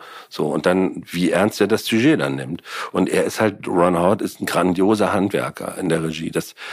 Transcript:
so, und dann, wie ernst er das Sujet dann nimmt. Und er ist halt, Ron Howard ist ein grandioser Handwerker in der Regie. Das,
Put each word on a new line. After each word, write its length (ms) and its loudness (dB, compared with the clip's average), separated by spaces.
so, 200 -4
und 180 -2
dann, 440 2
wie 220 0
ernst 300 2
er 60 4
das 180 0
Sujet 340 2
dann 160 -2
nimmt. 280 -8
Und 160 2
er 160 2
ist 160 -4
halt, 260 0
Ron 320 2
Howard 240 2
ist 200 -6
ein 40 -4
grandioser 680 2
Handwerker 640 -2
in 100 -4
der 160 0
Regie. 280 -6
Das, 220 -6